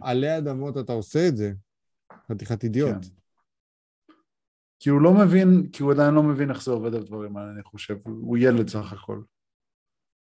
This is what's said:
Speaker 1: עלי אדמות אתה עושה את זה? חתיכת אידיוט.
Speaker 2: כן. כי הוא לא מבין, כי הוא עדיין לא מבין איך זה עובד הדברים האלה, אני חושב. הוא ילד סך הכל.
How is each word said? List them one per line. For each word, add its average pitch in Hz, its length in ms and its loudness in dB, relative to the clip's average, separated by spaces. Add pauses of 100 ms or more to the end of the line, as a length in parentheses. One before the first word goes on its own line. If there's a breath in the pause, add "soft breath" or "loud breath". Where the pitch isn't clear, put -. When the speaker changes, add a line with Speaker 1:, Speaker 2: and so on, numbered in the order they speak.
Speaker 1:
עלי 139 360 -2
אדמות 139 400 -6
אתה 123 140 -8
עושה 147 360 -2
את 135 80 0
זה? 104 160 -4 (760)
חתיכת 107 340 -8
אידיוט. 120 280 -2 (120)
Speaker 2:
כן. 90 40 -20 (1700)
כי 143 120 -2
הוא 143 100 4
לא 170 140 6
מבין, 185 580 6
כי - 100 -8
הוא 139 100 2
עדיין 147 220 4
לא 151 80 6
מבין 143 280 0
איך 131 140 -8
זה 131 60 -4
עובד 113 240 -4
הדברים 104 420 -10
האלה, 104 160 -14
אני 104 100 -16
חושב. - 420 -14
הוא 117 360 -6
ילד 120 280 4
סך 98 240 -10
הכל. 107 300 -12 (1000)